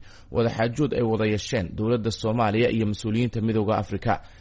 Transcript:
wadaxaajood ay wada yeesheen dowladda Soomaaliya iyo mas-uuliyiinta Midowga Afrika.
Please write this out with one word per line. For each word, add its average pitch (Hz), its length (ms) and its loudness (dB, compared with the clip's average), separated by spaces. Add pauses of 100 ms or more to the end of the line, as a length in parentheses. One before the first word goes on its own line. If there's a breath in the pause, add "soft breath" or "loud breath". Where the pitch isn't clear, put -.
(320 loud breath)
wadaxaajood 117 600 0
ay 120 80 2
wada 110 240 2
yeesheen 107 480 0
dowladda 113 360 0
Soomaaliya 113 600 2
iyo 110 160 2
mas-uuliyiinta 110 540 -2
Midowga 107 380 2
Afrika. 104 360 -2 (260 soft breath)